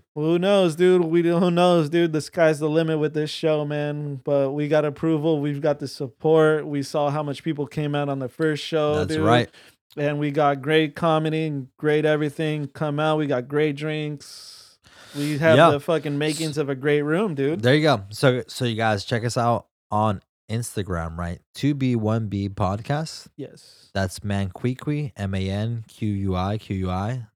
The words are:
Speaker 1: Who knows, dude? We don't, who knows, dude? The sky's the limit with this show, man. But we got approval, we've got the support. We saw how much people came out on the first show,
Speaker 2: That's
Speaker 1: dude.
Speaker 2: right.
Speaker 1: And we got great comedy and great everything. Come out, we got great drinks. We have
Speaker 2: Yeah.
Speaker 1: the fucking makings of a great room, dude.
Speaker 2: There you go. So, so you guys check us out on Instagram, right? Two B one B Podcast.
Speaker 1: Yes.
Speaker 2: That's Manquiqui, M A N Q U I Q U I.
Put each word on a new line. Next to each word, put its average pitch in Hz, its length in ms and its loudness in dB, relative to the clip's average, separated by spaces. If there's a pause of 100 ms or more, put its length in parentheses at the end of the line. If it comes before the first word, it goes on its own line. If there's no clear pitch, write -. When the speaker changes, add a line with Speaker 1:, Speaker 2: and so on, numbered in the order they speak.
(160)
Speaker 1:
Who 160 240 0
knows, 185 360 4
dude? 180 280 4
We 165 180 2
don't, 170 200 2
who 180 100 4
knows, 175 380 4
dude? 165 240 2
The 151 80 -2
sky's 160 380 2
the 151 100 -2
limit 160 280 0
with 151 160 -2
this 151 160 -4
show, 151 360 -2
man. 147 580 -6
But 139 300 0
we 147 160 -2
got 151 160 4
approval, 156 560 0
we've 143 200 -4
got 147 180 0
the 139 80 -8
support. 156 760 2
We 147 160 -4
saw 147 300 -2
how 151 120 -4
much 143 200 -8
people 147 240 -4
came 147 260 -4
out 143 160 -2
on 135 100 -4
the 127 100 -6
first 156 340 -2
show, 151 320 0
Speaker 2:
That's 151 200 -2
Speaker 1:
dude. - 100 0
Speaker 2:
right. 120 240 4 (480)
Speaker 1:
And 147 200 -2
we 147 140 -2
got 143 300 2
great 156 340 2
comedy 156 500 0
and 139 220 -6 (100)
great 151 280 2
everything. 151 640 0
Come 147 300 -4
out, 156 180 2
we 151 100 -2
got 127 220 -2
great 147 260 0
drinks. 151 880 -10 (500)
We 147 220 -4
have 160 200 6
Speaker 2:
Yeah. 160 140 10
Speaker 1:
the 143 80 0
fucking 147 380 -2
makings 151 400 -2
of 143 120 -2
a 139 60 -4
great 147 260 0
room, 160 340 -2
dude. 139 260 -2
Speaker 2:
There 123 140 4
you 156 80 4
go. 120 260 2
So, 127 380 2
so - 180 -6
you 117 100 -2
guys 110 300 0
check 117 180 -4
us 120 140 -4
out 120 300 0 (240)
on 107 300 0 (300)
Instagram, 90 680 -6
right? 87 220 -8 (140)
Two 143 200 0
B 131 220 0
one 110 320 0
B 98 220 -2
Podcast. 107 760 -4 (100)
Speaker 1:
Yes. - 560 -18
Speaker 2:
That's 98 260 -4
Manquiqui, 120 960 -4
M 98 180 -6
A 95 160 -2
N 113 380 -4
Q - 220 -6
U 98 260 -2
I 98 220 -2
Q 104 200 -8
U 92 140 -2
I. 110 440 -4